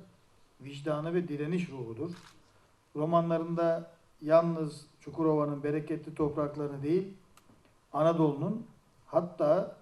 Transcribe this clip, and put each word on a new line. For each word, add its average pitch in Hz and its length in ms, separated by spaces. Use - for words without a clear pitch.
vicdanı 147 540
ve 180 140
direniş 151 420
ruhudur. 131 400
Romanlarında 170 960
yalnız 160 640
Çukurova'nın 147 640
bereketli 156 520
topraklarını 147 680
değil, 180 260
Anadolu'nun, 160 760
hatta 170 760